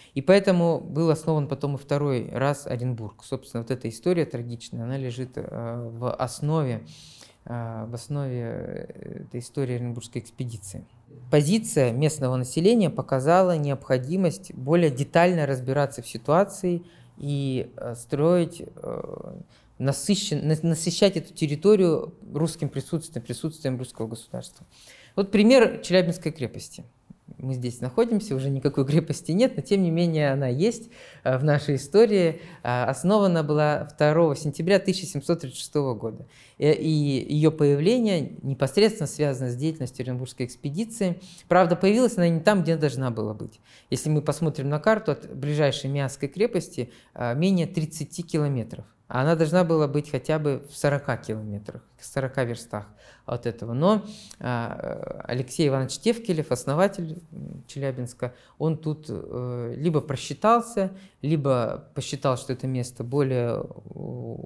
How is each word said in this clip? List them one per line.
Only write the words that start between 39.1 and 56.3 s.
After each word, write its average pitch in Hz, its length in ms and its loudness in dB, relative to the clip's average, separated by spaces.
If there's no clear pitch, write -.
с 123 80 -4
деятельностью 135 480 -4
Оренбургской 127 400 -6
экспедиции. 175 760 -4
Правда, 175 260 6
появилась 214 440 4
она 175 100 6
не 165 120 2
там, 202 220 4
где 160 140 2
должна 131 340 0
была 107 220 -4
быть. - 280 -12
Если - 220 -2
мы 151 100 4
посмотрим 151 480 -2
на 147 100 0
карту, 214 340 2
от - 220 -8
ближайшей 143 540 0
Миасской 139 400 -4
крепости, 180 600 -2
э, 120 200 -2
менее 175 320 2
тридцати - 560 -6
километров. 143 640 -2
А 127 100 0
она 160 120 4
должна 165 300 4
была 160 240 4
быть 147 200 -2
хотя 156 300 -2
бы 143 320 -2
в - 60 -14
сорока 139 400 0
километрах, 107 640 -8
в - 80 -18
сорока 131 380 -2
верстах 113 420 -8
от 120 180 -6
этого. 113 280 -6
Но, 190 320 2
а, - 840 -6
Алексей 127 420 -2
Иванович 131 320 0
Тевкелев, 202 540 -2